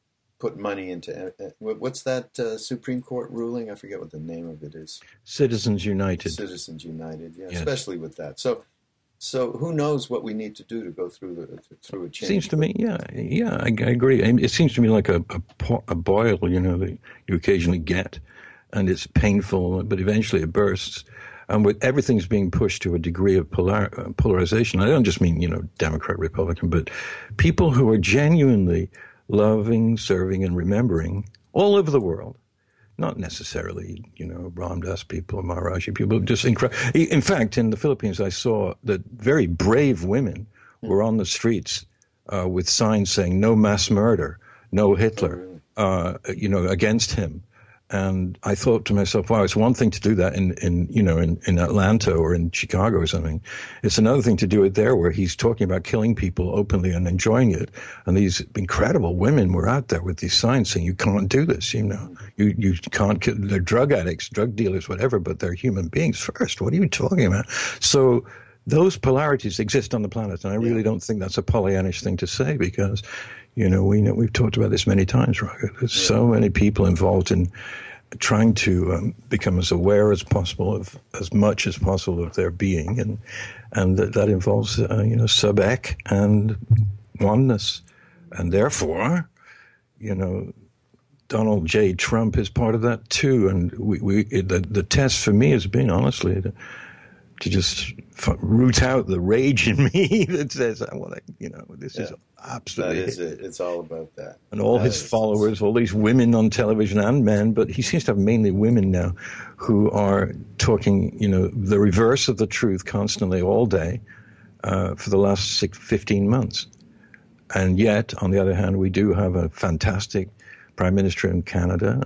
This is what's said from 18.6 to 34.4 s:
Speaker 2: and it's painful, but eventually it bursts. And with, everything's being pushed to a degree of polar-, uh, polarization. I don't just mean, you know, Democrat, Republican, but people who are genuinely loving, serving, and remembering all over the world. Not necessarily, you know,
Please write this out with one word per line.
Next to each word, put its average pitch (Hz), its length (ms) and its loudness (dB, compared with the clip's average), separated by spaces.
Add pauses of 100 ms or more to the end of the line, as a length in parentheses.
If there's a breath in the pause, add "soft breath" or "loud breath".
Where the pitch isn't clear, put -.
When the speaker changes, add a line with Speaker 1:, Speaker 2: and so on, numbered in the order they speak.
Speaker 2:
and 95 180 0
it's - 180 -4
painful, 95 760 0
but 98 160 -2
eventually 104 420 0
it 80 120 -4
bursts. 101 500 -2 (460 loud breath)
And 107 160 2
with, 101 180 2
everything's 127 440 2
being 98 220 0
pushed - 340 -2
to 87 120 -2
a 85 40 -2
degree 92 360 2
of 82 160 0
polar-, 95 480 0
uh, 87 140 -10
polarization. 95 680 2
I 101 60 2
don't 135 180 4
just 92 160 0
mean, 85 220 2
you 85 80 0
know, 85 180 -6 (120)
Democrat, 78 380 -4
Republican, 85 520 -4
but 82 200 -2 (460 loud breath)
people 165 360 2
who 123 180 4
are 110 80 4
genuinely 104 920 4 (380 loud breath)
loving, 110 720 2
serving, 92 460 -2
and 90 120 0
remembering 92 760 0 (240)
all 202 220 4
over 165 160 2
the 139 80 4
world. 90 360 -4 (640)
Not - 200 -4
necessarily, 90 840 -10 (140)
you 87 80 -12
know, 87 300 -12